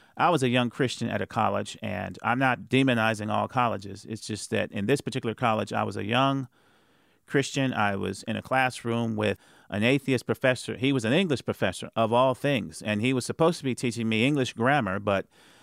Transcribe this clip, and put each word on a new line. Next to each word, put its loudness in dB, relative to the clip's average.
I 4
was 2
a 2
young 2
Christian -2
at -2
a -4
college, -2
and -6
I'm 2
not 0
demonizing 2
all 0
colleges. -2
It's -10
just -8
that 0
in -4
this 2
particular -4
college, 0
I 0
was -6
a -6
young 0
Christian. 0
I 2
was -6
in -4
a -6
classroom 0
with 0
an -2
atheist 2
professor. 0
He 0
was -2
an 0
English 2
professor, -2
of 2
all 4
things, -2
and -2
he 2
was -2
supposed 2
to -8
be -2
teaching -2
me 2
English 0
grammar, 2
but 0